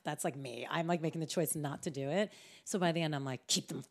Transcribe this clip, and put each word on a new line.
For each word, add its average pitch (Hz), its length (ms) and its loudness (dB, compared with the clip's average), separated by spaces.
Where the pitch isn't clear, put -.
that's, 147 180 -2
like, 151 140 0
me. 123 340 -6
I'm, 165 160 2
like, 170 160 2
making 160 180 0
the 156 60 -2
choice 165 300 0
not 143 260 -2
to 175 80 -2
do 139 180 -2
it." 190 240 2
So - 140 -2
by 175 140 4
the 165 100 2
end, 151 140 2
I'm 139 80 -2
like, 131 240 -6
"Keep - 180 2
them 165 240 -6